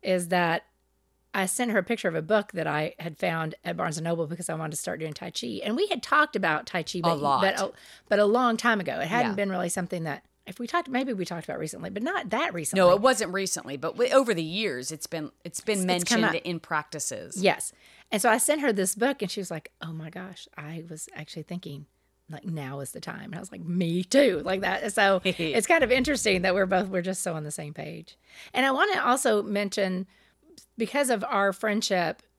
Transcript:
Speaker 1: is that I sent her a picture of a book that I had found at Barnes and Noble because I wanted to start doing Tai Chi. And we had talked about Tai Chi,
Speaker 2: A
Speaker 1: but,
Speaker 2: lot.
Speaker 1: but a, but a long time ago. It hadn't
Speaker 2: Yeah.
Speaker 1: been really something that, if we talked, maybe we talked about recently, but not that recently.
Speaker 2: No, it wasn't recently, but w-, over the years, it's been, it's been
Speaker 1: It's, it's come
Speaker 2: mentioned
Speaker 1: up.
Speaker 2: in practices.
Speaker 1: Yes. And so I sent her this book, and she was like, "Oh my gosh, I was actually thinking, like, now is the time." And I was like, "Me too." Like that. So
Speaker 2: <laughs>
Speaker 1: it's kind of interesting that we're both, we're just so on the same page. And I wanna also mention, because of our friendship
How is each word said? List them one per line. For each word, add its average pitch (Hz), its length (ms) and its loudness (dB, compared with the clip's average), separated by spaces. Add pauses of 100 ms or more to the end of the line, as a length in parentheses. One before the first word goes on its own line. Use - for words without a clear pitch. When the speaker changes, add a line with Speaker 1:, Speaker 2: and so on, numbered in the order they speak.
Speaker 1:
is 180 260 0
that 175 380 2 (640)
I 190 140 0
sent 240 240 -2
her 208 80 2
a 190 40 2
picture 220 260 -2
of 165 60 -2
a 160 80 0
book 208 300 0
that 165 140 -4
I 156 320 -2
had 156 200 -10
found 165 360 -2 (100)
at 170 140 -4
Barnes 165 180 -2
and 160 80 -6
Noble 165 220 -2
because 170 240 -8
I 165 40 -4
wanted 160 180 -6
to 165 40 -6
start 175 240 -6
doing 156 140 -8
Tai 180 160 -12
Chi. 139 340 -6
And 208 100 -2
we 359 120 0
had 262 160 -2
talked 302 340 2
about 165 300 2
Tai 175 160 -2
Chi, - 160 -6
Speaker 2:
A 170 40 -4
Speaker 1:
but, 165 180 4
Speaker 2:
lot. 139 200 4
Speaker 1:
but 190 200 2
a, 190 120 -2 (380)
but 202 80 4
a 208 80 8
long 233 320 4
time 226 220 4
ago. 151 200 -4
It - 80 -2
hadn't 233 240 2
Speaker 2:
Yeah. 190 40 -2
Speaker 1:
been 202 140 0
really 180 200 -2
something 175 340 -4
that, 151 200 -6 (220)
if - 120 -16
we 240 80 -6
talked, 339 240 -2
maybe 262 240 0
we 185 100 -4
talked 165 240 -8
about - 100 -4
recently, 160 300 -8
but 196 140 -6
not 320 280 -4
that 285 220 -2
recently. 180 320 2
Speaker 2:
No, 180 80 10
it 202 80 6
wasn't 214 320 4
recently, 180 460 -4
but 151 160 -4
w-, 247 160 2
over 240 240 6
the 165 80 -2
years, 160 500 -4
it's 156 140 -10
been, 156 240 -6 (120)
it's - 200 -10
been 190 260 0
Speaker 1:
It's, 180 140 2
it's 180 100 -2
come 226 80 4
Speaker 2:
mentioned 180 240 2
Speaker 1:
up. - 20 -6
Speaker 2:
in 170 140 -4
practices. 151 800 -6
Speaker 1:
Yes. - 300 2 (400)
And 214 80 0
so 254 80 4
I 220 80 6
sent 294 240 2
her 277 120 2
this 190 220 0
book, 262 280 0
and 185 80 -4
she - 100 -8
was 185 100 -8
like, 160 300 -10
"Oh 165 120 -10
my 160 180 -10
gosh, 185 360 -14 (100)
I 160 320 -12
was 160 280 -12
actually 156 280 -12
thinking, 156 420 -10 (440)
like, 151 140 -14
now 143 360 -6
is 135 120 -10
the - 80 -12
time." - 240 -10
And - 120 -12
I - 40 -8
was 190 100 -12
like, 175 140 -14
"Me 175 400 2
too." 226 400 6
Like 190 160 0
that. 196 320 -2
So 196 300 4
Speaker 2:
<laughs> - 20 -20
Speaker 1:
it's 175 420 0
kind 330 160 6
of 226 80 2
interesting 254 520 2
that 185 120 2
we're 190 120 4
both, 185 220 2
we're 190 120 -2
just 185 220 -4
so 180 120 -4
on 156 100 -6
the 151 60 -8
same 151 220 -10
page. 160 440 -12 (360)
And 254 140 2
I 269 40 4
wanna 349 320 2
also 240 400 2
mention, 196 640 -2 (680)
because 254 340 0
of 214 140 0
our 202 300 2
friendship 202 680 0 (160)